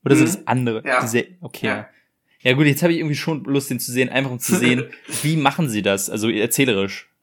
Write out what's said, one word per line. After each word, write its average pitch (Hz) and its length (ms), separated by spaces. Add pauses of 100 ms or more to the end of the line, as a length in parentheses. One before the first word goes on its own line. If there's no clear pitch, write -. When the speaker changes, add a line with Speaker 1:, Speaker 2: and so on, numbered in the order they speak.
Speaker 1:
Oder 135 100
sind 104 140
Speaker 2:
Mhm. 185 120
Speaker 1:
es - 60
andere? 117 380
Speaker 2:
Ja. 127 160
Speaker 1:
Diese-, 120 240 (160)
okay. - 260
Speaker 2:
Ja. 107 220 (540)
Speaker 1:
Ja 127 100
gut, 147 120
jetzt 143 160
habe 170 120
ich 165 60
irgendwie 151 160
schon 151 280
Lust, 139 260
den 123 100
zu - 120
sehen, 127 180
einfach 135 220
um 123 80
zu - 160
sehen, 123 300 (200)
Speaker 2:
<laughs> - 180
Speaker 1:
wie 156 140
machen 143 320
sie 107 120
das, 98 280
also 107 200
erzählerisch, 107 800 (140)